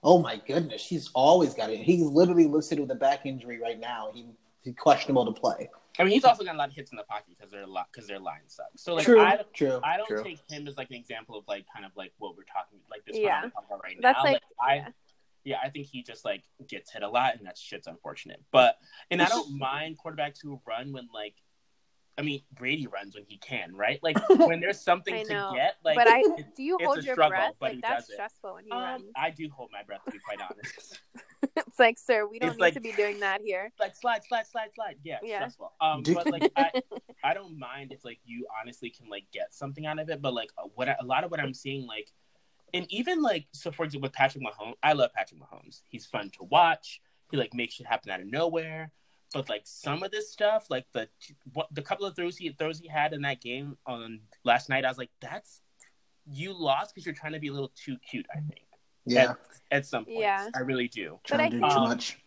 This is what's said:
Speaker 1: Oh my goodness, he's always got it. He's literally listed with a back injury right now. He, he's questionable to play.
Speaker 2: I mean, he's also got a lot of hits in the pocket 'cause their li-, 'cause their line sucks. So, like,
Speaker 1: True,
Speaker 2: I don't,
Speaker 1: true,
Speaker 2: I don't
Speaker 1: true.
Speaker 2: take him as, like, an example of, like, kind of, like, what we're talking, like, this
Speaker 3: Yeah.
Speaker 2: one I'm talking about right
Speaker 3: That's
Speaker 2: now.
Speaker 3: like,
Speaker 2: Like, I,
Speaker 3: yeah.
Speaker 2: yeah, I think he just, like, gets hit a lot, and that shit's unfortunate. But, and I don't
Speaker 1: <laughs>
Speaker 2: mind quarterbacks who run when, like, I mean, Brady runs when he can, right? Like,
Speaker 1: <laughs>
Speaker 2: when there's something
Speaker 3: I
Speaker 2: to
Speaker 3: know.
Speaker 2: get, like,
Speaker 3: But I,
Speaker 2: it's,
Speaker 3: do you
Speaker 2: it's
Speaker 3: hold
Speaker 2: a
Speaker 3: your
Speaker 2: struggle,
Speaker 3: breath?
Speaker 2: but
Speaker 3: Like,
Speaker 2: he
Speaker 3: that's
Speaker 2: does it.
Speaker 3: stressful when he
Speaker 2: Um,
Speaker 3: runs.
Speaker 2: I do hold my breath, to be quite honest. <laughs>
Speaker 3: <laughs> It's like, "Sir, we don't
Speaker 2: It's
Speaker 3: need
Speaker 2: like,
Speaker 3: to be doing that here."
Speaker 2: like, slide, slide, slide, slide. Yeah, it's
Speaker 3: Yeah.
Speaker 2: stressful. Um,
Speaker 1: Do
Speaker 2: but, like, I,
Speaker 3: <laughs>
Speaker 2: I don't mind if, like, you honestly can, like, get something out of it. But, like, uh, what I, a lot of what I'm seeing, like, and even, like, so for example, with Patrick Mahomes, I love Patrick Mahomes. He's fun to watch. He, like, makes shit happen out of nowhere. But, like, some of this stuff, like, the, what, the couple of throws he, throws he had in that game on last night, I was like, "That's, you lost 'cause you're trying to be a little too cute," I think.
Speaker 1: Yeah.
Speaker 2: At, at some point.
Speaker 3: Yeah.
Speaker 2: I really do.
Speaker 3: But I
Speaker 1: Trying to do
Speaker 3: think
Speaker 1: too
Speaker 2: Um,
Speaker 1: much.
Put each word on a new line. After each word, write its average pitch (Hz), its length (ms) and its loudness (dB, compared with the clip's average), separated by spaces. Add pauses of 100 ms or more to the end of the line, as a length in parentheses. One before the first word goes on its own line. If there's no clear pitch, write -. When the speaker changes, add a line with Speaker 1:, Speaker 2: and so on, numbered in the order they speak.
Speaker 1:
Oh 180 180 10
my 123 160 -2
goodness, 139 500 -4
he's 160 280 -6
always 143 400 8
got 110 160 -4
it. 110 100 -4
He's 170 220 4
literally 165 440 6
listed 151 320 0
with 135 120 -4
a 135 40 -2
back 135 320 0
injury 120 320 -10
right 113 220 -6
now. 113 340 -8
He, 117 120 -18 (360)
he's 123 140 -10
questionable - 500 4
to 113 60 -2
play. - 380 -2 (280)
Speaker 2:
I 175 60 6
mean, 190 80 6
he's 262 120 4
also 220 200 8
got 175 100 -6
a 156 40 -8
lot 143 100 0
of 139 60 -12
hits 147 180 -16
in 120 40 -14
the 107 80 -12
pocket 104 340 -12
'cause 101 120 -20
their 101 160 -14
li-, 92 160 -8 (100)
'cause 110 140 -18
their 98 140 -10
line 80 280 -12
sucks. - 340 -16
So, 170 120 -4
like, 160 100 0
Speaker 1:
True, 233 160 10
Speaker 2:
I 202 160 8
don't, 208 160 -8
Speaker 1:
true, 131 320 0
Speaker 2:
I 160 120 0
don't 214 100 -6
Speaker 1:
true. 214 160 -4
Speaker 2:
take 175 160 -10 (120)
him 147 180 -12
as, 139 80 -14
like, 131 120 -12
an 127 80 -14
example 113 400 -14
of, 101 120 -16
like, 101 240 -8
kind 104 120 -16
of, 95 120 -18
like, 95 220 -14
what 92 180 -12
we're 92 80 -20
talking, - 340 -12 (120)
like, 214 140 -16
this 220 140 -10
Speaker 3:
Yeah. 202 180 2
Speaker 2:
one 156 80 -4
I'm 247 60 -10
talking - 180 -14
about 196 140 -12
right 185 180 -14
Speaker 3:
That's 247 180 4
Speaker 2:
now. 269 60 0
Speaker 3:
like, 285 100 4
Speaker 2:
Like, - 80 -2 (180)
I, 139 160 4
Speaker 3:
yeah. 143 120 -8 (560)
Speaker 2:
yeah, 135 180 -4
I 139 60 -4
think 143 200 -10
he 127 140 -14
just, 117 220 -18
like, 98 200 -6 (220)
gets - 260 -14
hit 104 100 -10
a 101 60 -6
lot, 120 280 2
and 101 100 -18
that 90 120 -16
shit's - 280 -14
unfortunate. - 640 -16
But, 123 280 8 (320)
and 175 100 0
I 175 80 6
don't 143 300 0
Speaker 1:
<laughs> - 0 -
Speaker 2:
mind 147 400 -6
quarterbacks 147 420 -6
who 143 260 -12
run 123 260 -8
when, 123 200 -12
like, 107 220 -12 (840)
I 143 40 -4
mean, 143 200 -4 (100)
Brady 135 340 -4
runs 98 280 -12
when 104 100 -16
he 101 140 -20
can, 92 360 -10
right? 104 280 0
Like, 160 140 2
Speaker 1:
<laughs> 381 340 8
Speaker 2:
when 170 100 0
there's 190 200 -2
something 185 340 2
Speaker 3:
I 220 100 -4
Speaker 2:
to 214 100 -6
Speaker 3:
know. 196 200 -4
Speaker 2:
get, 170 300 0
like, 160 120 4
Speaker 3:
But 240 120 8
I, 233 120 8
Speaker 2:
it's, 302 360 2
Speaker 3:
do 269 60 -12
you 330 160 -2
Speaker 2:
it's 339 80 0
Speaker 3:
hold 311 120 2
Speaker 2:
a 302 40 -6
Speaker 3:
your 269 120 -4
Speaker 2:
struggle, 196 160 6
Speaker 3:
breath? - 280 0
Speaker 2:
but 135 100 -2
Speaker 3:
Like, 127 80 -6
Speaker 2:
he 123 40 -12
Speaker 3:
that's 220 260 -2
Speaker 2:
does - 40 -20
it. - 40 -14
Speaker 3:
stressful 202 400 -12
when 185 120 -20
he 214 60 -10
Speaker 2:
Um, 247 100 -6
Speaker 3:
runs. 254 220 -8 (120)
Speaker 2:
I 156 140 -2
do 156 200 -10
hold 131 220 -16
my 104 100 -12
breath, 101 220 -14
to 131 80 -10
be 104 80 -16
quite 101 200 -10
honest. - 640 -12
<laughs> - 60 -20 (320)
Speaker 3:
<laughs> - 140 -4
It's - 220 -6
like, 233 200 8
"Sir, 220 300 0
we 220 100 -14
don't - 120 -2
Speaker 2:
It's 190 80 -10
Speaker 3:
need - 20 0
Speaker 2:
like, 170 140 6
Speaker 3:
to 269 60 -8
be 220 120 -8
doing 208 280 0
that 196 220 0
here." 202 380 -4
Speaker 2:
like, 196 140 -4
slide, 226 300 -2
slide, 226 220 -4
slide, 220 280 -8
slide. 220 280 -10
Yeah, 143 200 -8
it's 226 80 -10
Speaker 3:
Yeah. 214 80 -6
Speaker 2:
stressful. - 420 -10
Um, 156 220 0
Speaker 1:
Do 160 120 2
Speaker 2:
but, 175 160 0
like, - 240 0
I, - 160 2 (300)
Speaker 3:
<laughs> - 240 -20
Speaker 2:
I 156 100 2
don't 180 240 -12
mind 135 340 -12
if, 127 120 -20
like, 117 200 -16
you 117 220 -12 (140)
honestly 117 300 -12
can, 117 180 -20
like, 101 240 -12
get 95 220 -8
something 147 320 -10
out 156 120 -4
of 156 120 -6
it. 151 120 -6
But, 131 120 -2
like, 113 240 -8
uh, - 60 -10 (100)
what 123 140 -4
I, 139 120 0
a - 40 -8
lot 131 200 0
of 175 60 -8
what 160 100 -6
I'm 135 140 -4
seeing, 135 320 -10
like, 110 260 -12 (640)
and 180 160 -4
even, 302 320 -2
like, 190 300 0
so - 200 -10
for 165 120 -4
example, 139 220 -6
with 131 60 -4
Patrick 139 320 2
Mahomes, 110 380 -10
I 156 100 4
love 131 220 4
Patrick 95 260 -8
Mahomes. - 480 -20
He's - 180 -16
fun 101 320 -8
to 92 60 -14
watch. 156 560 4 (300)
He, 156 60 -4
like, 123 180 -2
makes 120 200 -6
shit 117 120 -16
happen 117 240 -2
out 95 100 -4
of 92 60 -12
nowhere. 160 680 -4 (400)
But, - 160 -6
like, 107 160 -6
some 151 380 -6
of 190 80 -6
this 214 200 -8
stuff, 214 400 0
like, - 220 -4
the, 113 160 -6 (460)
what, 156 180 -6
the 143 100 -8
couple 196 240 -4
of 180 80 -8
throws 175 220 -6
he, 165 160 -8
throws 156 260 -4
he 170 100 -20
had 156 240 0
in 147 100 -8
that 139 180 -4
game 131 360 -10 (100)
on 113 340 -10 (240)
last 123 240 4
night, 135 160 0
I 131 40 2
was 127 100 -6
like, 127 120 -12 (100)
"That's, - 420 -16 (640)
you 156 260 -10
lost 165 420 0
'cause 165 120 -18
you're 151 80 -6
trying 156 180 -10
to 156 80 -8
be 147 80 -6
a 139 40 -6
little 139 220 -6
too 135 240 -10
cute," - 340 -10
I 156 80 -8
think. 151 260 -8 (400)
Speaker 1:
Yeah. 123 240 6
Speaker 2:
At, 123 80 -6 (340)
at 139 140 0
some 110 180 -4
point. 226 140 -12
Speaker 3:
Yeah. 202 360 0
Speaker 2:
I 131 60 -4
really 127 260 -2
do. 87 320 -10 (100)
Speaker 3:
But 285 120 2
I - 40 4
Speaker 1:
Trying - 60 2
to 120 60 -4
do 120 60 0
Speaker 3:
think 147 100 4
Speaker 1:
too 139 80 4
Speaker 2:
Um, 120 80 4
Speaker 1:
much. 120 380 -4